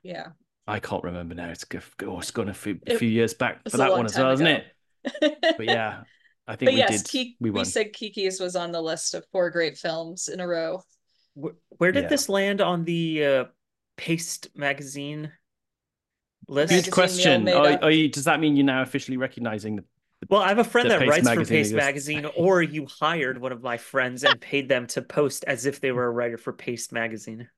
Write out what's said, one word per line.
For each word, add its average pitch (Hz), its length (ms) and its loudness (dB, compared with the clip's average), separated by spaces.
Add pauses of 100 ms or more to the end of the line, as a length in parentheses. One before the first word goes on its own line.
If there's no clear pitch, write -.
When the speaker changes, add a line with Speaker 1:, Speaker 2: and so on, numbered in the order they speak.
Speaker 1:
Yeah. 180 240 -14 (380)
Speaker 2:
I 107 140 -4
can't - 240 -6
remember 87 320 -8
now. 85 140 -10
It's - 160 -14
g-, 85 140 -10 (260)
oh, 90 140 -8
it's - 120 -8
gone 107 160 -4
a 98 60 -8
few, 98 320 -8
Speaker 1:
It 117 140 -2
Speaker 2:
few 117 100 2
years 113 240 2
back - 320 -4
Speaker 1:
was 110 80 -8
Speaker 2:
for - 40 0
Speaker 1:
a - 20 2
Speaker 2:
that 135 100 4
Speaker 1:
long - 100 4
Speaker 2:
one 117 60 0
as 104 80 -4
Speaker 1:
time 131 100 2
Speaker 2:
well, 131 100 4
isn't 151 140 4
Speaker 1:
ago. 147 160 2 (580)
Speaker 2:
it? 302 220 2
Speaker 1:
<laughs> 330 140 2
Speaker 2:
But 110 80 -6
yeah, 113 380 -2 (440)
I 107 80 -10
think 127 120 2
Speaker 1:
But 262 80 6
Speaker 2:
we - 40 4
Speaker 1:
yes, 104 220 2
Speaker 2:
did. - 100 -10
Speaker 1:
Ki-, 254 300 -4
Speaker 2:
We - 80 0
Speaker 1:
we 202 80 -2
Speaker 2:
won. 196 80 0
Speaker 1:
said 214 260 -2
Kiki's 190 480 -6
was 180 160 -6
on 170 160 -4
the 170 100 -4
list 165 320 -4
of 170 200 -10
four 175 160 2
great 165 280 -2
films 165 520 -6
in 185 100 -8
a 180 80 -6
row. 170 340 -4 (580)
Speaker 3:
Wh-, 156 160 -8 (220)
where 180 140 4
did 277 140 0
Speaker 2:
Yeah. - 40 -8
Speaker 3:
this 277 200 0
land 196 320 2
on 175 220 2
the, 165 420 0
uh, 135 200 4 (500)
Paste - 600 -6
magazine 143 760 -6 (1160)
list? 147 220 0
Speaker 2:
Good 175 80 6
Speaker 1:
Magazine - 140 2
Speaker 2:
question. 175 540 4
Speaker 1:
Neil 143 160 4
made 147 80 8
Speaker 2:
Are, 147 60 4
Speaker 1:
up. - 80 -2
Speaker 2:
are 156 80 6
you, 160 180 4
does 139 160 -4
that 160 140 2
mean 151 160 4
you're 139 100 6
now 131 160 2
officially 131 360 -4
recognizing 110 600 -6
the, 95 60 -10 (380)
the - 100 -12
Speaker 3:
Well, 202 100 6
I 185 80 2
have 208 80 2
a 233 60 4
friend 240 260 2
Speaker 2:
that 202 100 6
Speaker 3:
that 131 60 4
Speaker 2:
Paste 135 60 4
Speaker 3:
writes 123 180 6
for 117 60 4
Speaker 2:
magazine 113 220 2
Speaker 3:
Paste 107 160 2
Speaker 2:
exists? 143 140 2
Speaker 3:
magazine, 147 380 -4 (100)
or 180 280 4
you 147 240 -4
hired 151 520 -2
one 127 120 -6
of 117 100 -10
my 120 160 -4
friends 127 460 -4
and 143 180 2
paid 139 260 -4
them 123 200 2
to - 160 -4
post - 420 -2
as 131 220 -4
if 139 120 -4
they 135 120 -2
were 123 140 0
a 120 60 0
writer 120 280 -2
for - 140 -8
Paste - 380 -10
magazine? 113 560 -8 (100)